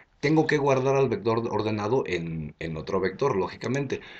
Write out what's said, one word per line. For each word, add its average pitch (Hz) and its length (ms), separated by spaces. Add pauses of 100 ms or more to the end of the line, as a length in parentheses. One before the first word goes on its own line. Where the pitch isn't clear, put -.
(200)
tengo 156 260
que 151 120
guardar 135 380
al 139 120
vector 113 420
ordenado 107 560
en, 82 520
en 80 180
otro 90 240
vector, 101 360
lógicamente. 120 640 (200)